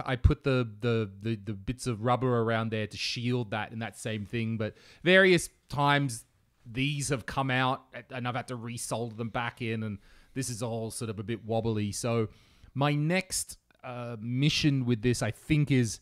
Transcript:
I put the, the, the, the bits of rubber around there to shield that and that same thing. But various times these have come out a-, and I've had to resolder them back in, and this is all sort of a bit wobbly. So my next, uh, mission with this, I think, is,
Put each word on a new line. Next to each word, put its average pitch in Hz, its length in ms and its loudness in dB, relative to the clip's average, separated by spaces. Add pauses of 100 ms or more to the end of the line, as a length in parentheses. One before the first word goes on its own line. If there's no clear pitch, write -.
I 131 100 -2
put - 280 4
the, 127 240 2 (120)
the, 113 300 2 (120)
the, 113 140 -2
the 104 180 -8
bits 98 320 -6
of 113 200 -4
rubber 123 360 2
around 113 300 0
there 107 160 -2
to - 100 -12
shield 123 540 -2
that 107 200 -6
and 113 100 -8
that 107 160 -8
same 110 280 -6
thing. 113 320 -2
But 107 180 -4 (280)
various 185 460 8 (180)
times 143 580 2 (400)
these 135 440 -2
have 131 160 -2
come 135 260 -2
out 131 320 0 (100)
a-, 123 220 -14
and 123 120 -4
I've 123 80 -4
had 123 140 -6
to 123 80 -6
resolder 117 600 -6
them 117 120 -6
back 120 320 -4
in, 113 220 -2
and 107 140 -4 (360)
this 127 160 -4
is 120 140 -6
all 113 280 -4
sort 113 180 -8
of 101 100 -8
a 110 40 -6
bit 110 200 -6
wobbly. 110 480 0
So 117 380 0 (440)
my 143 200 2
next, 160 640 -2 (260)
uh, 120 360 -8
mission 131 640 2
with 120 160 2
this, 120 200 2
I 107 100 -2
think, 151 400 2
is, 123 300 2